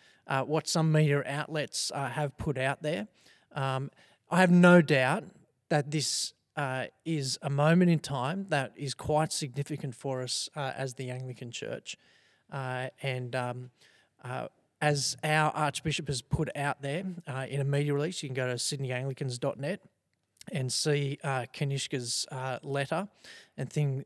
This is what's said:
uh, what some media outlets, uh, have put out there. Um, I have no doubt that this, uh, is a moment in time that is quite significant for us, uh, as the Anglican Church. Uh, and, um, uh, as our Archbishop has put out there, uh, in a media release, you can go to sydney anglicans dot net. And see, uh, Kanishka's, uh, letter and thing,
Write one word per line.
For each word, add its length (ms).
uh, 160
what 240
some 240
media 340
outlets, 720
uh, 140
have 280
put 180
out 280
there. 240
Um, 340
I 120
have 100
no 320
doubt 400
that 200
this, 440
uh, 300
is 380
a 80
moment 400
in 80
time 520
that 260
is 180
quite 400
significant 640
for 260
us, 340
uh, 220
as 160
the 160
Anglican 400
Church. 480
Uh, 380
and, 340
um, 360
uh, 260
as 440
our 320
Archbishop 540
has 120
put 340
out 280
there, 220
uh, 240
in 100
a 60
media 260
release, 300
you 80
can 60
go 100
to 140
sydney 320
anglicans 480
dot 200
net. 220
And 200
see, 520
uh, 300
Kanishka's, 800
uh, 320
letter 440
and 140
thing, 340